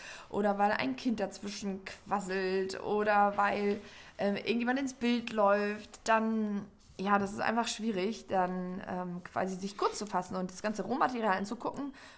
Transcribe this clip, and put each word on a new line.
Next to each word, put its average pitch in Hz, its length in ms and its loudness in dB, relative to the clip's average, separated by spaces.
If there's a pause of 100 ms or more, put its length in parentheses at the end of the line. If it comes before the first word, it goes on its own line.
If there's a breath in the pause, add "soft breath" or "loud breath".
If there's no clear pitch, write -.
(300 loud breath)
oder 202 280 2
weil 208 140 6
ein 262 240 0
Kind 226 240 0
dazwischen 196 640 -6
quasselt 190 960 -2
oder 208 540 4
weil, 202 440 2 (380 loud breath)
ähm, 202 180 2
irgendjemand 240 440 0
ins 262 140 -4
Bild 240 380 0
läuft, 208 720 2
dann, 220 600 2 (340)
ja, 202 200 4
das 202 160 -2
ist 226 60 -4
einfach 226 280 0
schwierig, 214 580 -2
dann, 185 640 0
ähm, 180 360 -6
quasi 190 300 -2
sich 196 220 -6
kurz 440 220 0
zu 202 80 -4
fassen 185 280 -4
und 185 160 -2
das - 120 -10
ganze 214 200 -2
Rohmaterial 220 540 2
anzugucken, 247 560 -4 (260 loud breath)